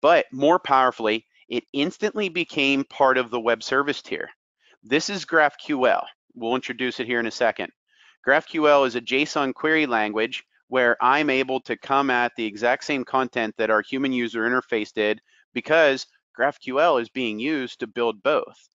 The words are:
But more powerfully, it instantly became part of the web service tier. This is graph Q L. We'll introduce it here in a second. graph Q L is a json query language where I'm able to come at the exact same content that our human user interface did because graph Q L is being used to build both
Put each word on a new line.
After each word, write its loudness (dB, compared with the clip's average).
But 4
more 2
powerfully, 2
it -4
instantly -2
became -2
part 2
of -2
the -2
web 0
service -2
tier. -8
This -2
is -8
graph 2
Q -2
L. 2
We'll -4
introduce -6
it -6
here -2
in -2
a -4
second. -2
graph 2
Q 0
L 6
is -2
a -2
json -2
query 0
language -2
where 2
I'm 2
able 0
to -6
come 0
at 2
the -4
exact -2
same -4
content -4
that -2
our 4
human -4
user -2
interface -2
did 0
because 2
graph -2
Q -4
L 2
is -4
being -6
used -6
to -6
build -4
both -2